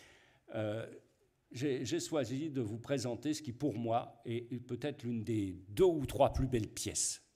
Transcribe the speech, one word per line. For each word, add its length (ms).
euh, 320
j'ai, 340
j'ai 160
choisi 500
de 120
vous 160
présenter 560
ce 80
qui, 100
pour 220
moi, 500
est 360
peut-être 420
l'une 220
des 280
deux 160
ou 220
trois 260
plus 140
belles 220
pièces 540